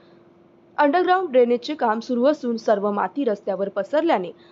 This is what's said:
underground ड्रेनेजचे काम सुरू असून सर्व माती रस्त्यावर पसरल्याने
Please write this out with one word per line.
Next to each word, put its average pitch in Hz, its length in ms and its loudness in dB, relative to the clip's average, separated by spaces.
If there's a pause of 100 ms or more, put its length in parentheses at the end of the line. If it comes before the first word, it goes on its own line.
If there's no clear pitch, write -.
(760)
underground 359 540 2
ड्रेनेजचे 240 440 2
काम 233 240 0
सुरू 240 260 -2
असून 262 320 0
सर्व 196 340 0
माती 202 320 -4
रस्त्यावर 196 460 -4
पसरल्याने 202 640 -2 (200)